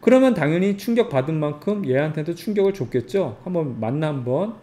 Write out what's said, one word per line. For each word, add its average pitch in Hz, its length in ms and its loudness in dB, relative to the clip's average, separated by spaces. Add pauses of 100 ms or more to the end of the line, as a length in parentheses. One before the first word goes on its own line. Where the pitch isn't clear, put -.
그러면 254 320 6
당연히 180 440 2
충격받은 160 600 0
만큼 151 480 -4
얘한테도 151 480 0
충격을 196 380 0
줬겠죠. 127 720 -4
한번 156 360 -4
맞나 139 280 -2
한번. 143 560 -2